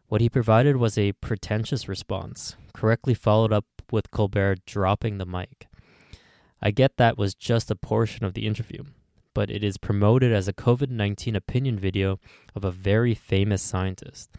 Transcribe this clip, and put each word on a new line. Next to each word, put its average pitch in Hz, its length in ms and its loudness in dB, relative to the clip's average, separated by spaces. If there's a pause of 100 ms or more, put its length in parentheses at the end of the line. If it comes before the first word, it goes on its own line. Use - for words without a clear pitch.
What 107 120 0
he 117 80 4
provided 123 480 4
was 117 220 0
a 101 140 2
pretentious - 760 -4
response, - 680 -10 (160)
correctly 113 420 0
followed 107 380 2
up 104 140 0 (240)
with 110 200 -2
Colbert 98 560 0
dropping 101 520 -2
the 92 80 -6
mic. 90 400 -10 (920)
I 104 100 0
get 127 260 2
that 117 220 4
was 98 160 -2
just - 360 -2
a 107 60 -2
portion - 480 -2
of 95 100 -4
the 110 120 -6
interview, - 380 -6 (480)
but 104 180 -2
it 101 120 -4
is 101 160 -2
promoted 113 540 4
as 101 160 0
a 98 40 -4
covid 123 380 0
nineteen 107 460 -2
opinion 123 420 -2
video 95 400 0 (360)
of 101 100 -6
a 92 80 0
very 104 420 2
famous 98 480 0
scientist. - 760 -6